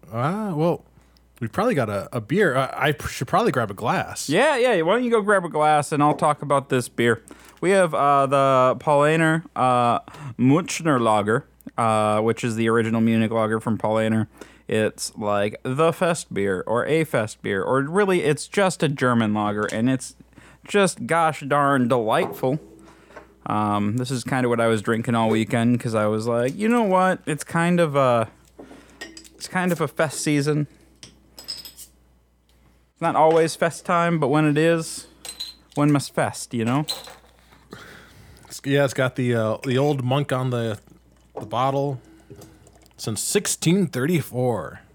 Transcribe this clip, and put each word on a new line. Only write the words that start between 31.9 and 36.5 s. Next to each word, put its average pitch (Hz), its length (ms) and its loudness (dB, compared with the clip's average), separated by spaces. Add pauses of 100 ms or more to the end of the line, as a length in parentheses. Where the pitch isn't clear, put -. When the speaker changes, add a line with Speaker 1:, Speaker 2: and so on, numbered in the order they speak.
Speaker 2:
not 156 160 0
always 160 400 4
fest - 280 -2
time, 170 320 2
but 147 120 0
when 151 160 2
it 147 120 2
is, 165 500 0 (680)
one 147 160 4
must 135 240 0
fest, - 380 -4